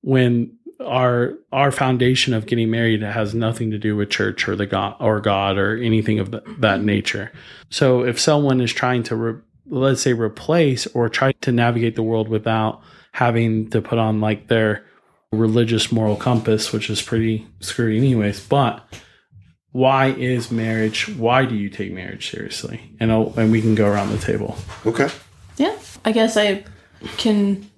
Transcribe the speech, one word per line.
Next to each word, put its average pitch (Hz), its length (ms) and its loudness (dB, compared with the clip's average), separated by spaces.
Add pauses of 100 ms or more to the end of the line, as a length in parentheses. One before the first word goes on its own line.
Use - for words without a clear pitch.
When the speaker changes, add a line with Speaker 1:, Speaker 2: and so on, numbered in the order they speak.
Speaker 1:
when 123 500 2 (280)
our, 123 540 0 (180)
our 139 180 2
foundation 127 640 2
of 107 100 -2
getting 113 260 0
married 113 300 2
has 107 340 -4
nothing 113 360 -2
to 107 80 -4
do 107 180 -2
with 104 140 -2
church - 380 -2
or 98 80 -2
the 101 100 -2
God 101 340 -4
or 110 200 2
God 98 360 0
or 104 220 0
anything 110 400 2
of 98 140 -4
th-, 117 100 -10 (160)
that 101 240 2
nature? 101 500 -2 (380)
So 127 340 4
if 120 160 -2
someone 147 400 2
is 117 120 0
trying 123 320 0
to, 113 120 -4
re-, 113 240 -4 (260)
let's 131 360 0
say, 131 100 2
replace 127 760 0
or 117 200 0
try 135 320 0
to 127 120 -2
navigate 117 440 2
the 117 60 -2
world 110 260 -2
without 110 540 -2 (300)
having 113 580 0
to 110 100 0
put 117 160 -4
on, 110 240 0
like, 107 280 -2
their 110 360 0 (460)
religious 113 640 2
moral 107 240 0
compass, 113 560 0
which 104 180 -4
is 104 100 -4
pretty 113 460 -2 (140)
screwy 113 360 -2
anyways, 113 520 0
but 131 360 0 (880)
why 135 380 4
is 127 400 -2
marriage, 113 680 -2
why 123 280 4
do 127 100 -2
you 101 140 -4
take 95 240 -8
marriage 95 380 -12
seriously? - 500 -10 (200)
And 113 100 2
I'll, 110 280 2
and 110 120 4
we 113 100 4
can 110 140 2
go 107 140 4
around 101 220 0
the 107 80 -2
table. 104 380 -4 (300)
Speaker 2:
Okay. 139 220 0 (480)
Speaker 3:
Yeah, 370 200 0 (280)
I 226 80 2
guess 220 240 2
I 202 280 0 (520)
can 202 600 0